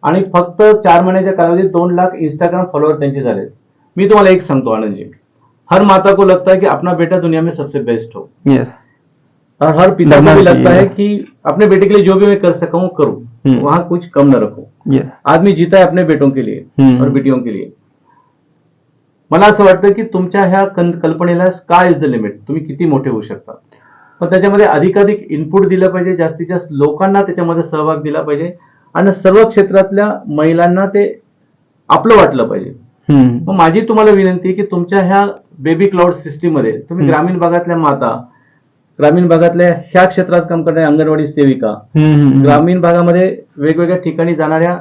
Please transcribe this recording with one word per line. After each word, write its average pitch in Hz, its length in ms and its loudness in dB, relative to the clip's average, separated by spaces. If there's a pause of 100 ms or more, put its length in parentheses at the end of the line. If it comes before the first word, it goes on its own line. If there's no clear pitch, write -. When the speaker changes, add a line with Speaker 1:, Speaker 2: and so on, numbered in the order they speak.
Speaker 1:
आणि 175 200 -2 (100)
फक्त 175 280 -2
चार 214 400 4
महिन्याच्या 185 320 0
कालावधीत 175 360 0
दोन 175 260 -2
लाख 180 120 0
Instagram 170 560 -4 (100)
फॉलोअर 147 260 -2
त्यांचे 139 220 -4
झाले. 107 200 -4 (560)
मी 185 80 0
तुम्हाला 202 240 4
एक 185 120 4
सांगतो 127 280 -4
आनंदजी, 110 340 -6 (680)
हर 185 100 4
माता 196 340 2
को 196 80 2
लगता 185 300 2
है 185 60 2
कि 190 60 0
अपना - 280 -2
बेटा 170 260 -2
दुनिया 165 220 -2
में 165 100 -2
सबसे 139 280 -8
बेस्ट 113 360 -6
हो. - 140 -18 (160)
Speaker 2:
यस. 127 280 0 (880)
Speaker 1:
और 147 60 2
हर 170 260 4
पिता 147 220 2
को 143 60 6
भी 160 60 6
Speaker 2:
धन्यवाद 160 100 6
जी, 190 60 6
Speaker 1:
लगता 170 300 4
है 185 100 4
Speaker 2:
यस. 196 80 -2
Speaker 1:
कि 202 420 -4 (120)
अपने 170 220 0
बेटे 190 200 2
के 196 60 2
लिए 202 140 4
जो 190 60 2
भी 196 120 2
मैं 196 140 2
कर 175 120 0
सका 165 280 -4
हूँ 185 100 -2
करूँ, 127 340 -4
Speaker 2:
हम्म. - 360 -2
Speaker 1:
वहाँ 165 280 -2
कुछ 175 200 -6
कम 143 200 0
न 135 60 4
रखूँ. 107 300 -4 (300)
Speaker 2:
यस. - 320 -4
Speaker 1:
आदमी 165 260 2
जीता 175 260 2
है 185 60 6
अपने 180 200 0
बेटों 143 260 0
के 131 160 -4
लिए - 200 -10 (140)
Speaker 2:
हम्म. 127 220 4
Speaker 1:
और 143 80 0
बेटियों 135 300 -2
के 120 140 -8
लिए. 95 180 -12 (1600)
मला 175 140 2
असं 208 200 4
वाटतं 185 260 4
की 214 100 -2
तुमच्या 196 420 -4
ह्या 190 220 0
कन-, 175 340 -4
कल्पनेला 170 440 -2
sky 180 420 0
is 170 100 2
the 147 120 -4
limit, 110 240 -4 (160)
तुम्ही 151 180 -8
किती 151 200 -6
मोठे 135 240 -2
होऊ 110 120 -6
शकता. - 300 -16 (680)
पण 170 100 -4
त्याच्यामध्ये 202 360 2
अधिकाधिक 202 680 0
इनपुट 160 360 0
दिलं 185 220 0
पाहिजे, 180 260 -4
जास्तीत 160 320 -4
जास्त 175 240 -6
लोकांना 151 500 0
त्याच्यामध्ये 170 420 -4
सहभाग 151 380 -4
दिला 151 200 -6
पाहिजे 156 320 -6 (400)
आणि 185 180 0
सर्व 202 380 2
क्षेत्रातल्या 196 640 0 (140)
महिलांना 170 580 0
ते 202 360 -4 (680)
आपलं 214 260 2
वाटलं 139 320 2
पाहिजे. 101 220 -8 (420)
Speaker 2:
हम्म. 127 260 4 (100)
Speaker 1:
मग - 60 -4
माझी 165 280 2
तुम्हाला 214 300 2
विनंती 185 360 0
आहे 185 60 -2
की 196 80 -6
तुमच्या 190 380 -4
ह्या 196 280 0 (320)
बेबी 160 280 0
क्लाउड 175 260 0
सिस्टीममध्ये 147 580 -4
तुम्ही 160 340 -6
Speaker 2:
हम्म. 156 100 2
Speaker 1:
ग्रामीण 175 240 -2
भागातल्या 170 380 -2
माता, 135 480 -4 (760)
ग्रामीण 165 280 2
भागातल्या 170 460 2
ह्या - 320 0
क्षेत्रात 180 440 -2
काम 165 140 -4
करणाऱ्या 160 240 0
अंगणवाडी 151 400 0
सेविका, 135 420 0
Speaker 2:
हम्म, 151 440 0
हम्म, 147 140 4
हम्म. 135 160 4
Speaker 1:
ग्रामीण 165 380 2
भागामध्ये 175 560 2 (200)
वेगवेगळ्या 165 400 -2
ठिकाणी 165 380 -4
जाणाऱ्या 160 460 -2